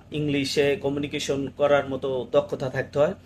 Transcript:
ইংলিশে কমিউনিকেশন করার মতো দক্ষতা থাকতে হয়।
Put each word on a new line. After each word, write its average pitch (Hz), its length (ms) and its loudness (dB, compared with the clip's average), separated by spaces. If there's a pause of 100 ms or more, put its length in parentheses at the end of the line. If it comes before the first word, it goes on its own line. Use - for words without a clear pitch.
(120)
ইংলিশে 143 640 0
কমিউনিকেশন 139 720 -4
করার 143 400 2
মতো 131 440 -4
দক্ষতা 143 380 0
থাকতে 131 280 -4
হয়। 165 160 4 (120)